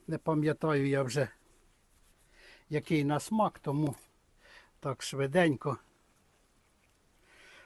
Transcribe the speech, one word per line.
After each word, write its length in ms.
не 120
пам'ятаю 720
я 140
вже, 260
який 360
на 160
смак, 380
тому 360
так 220
швиденько 760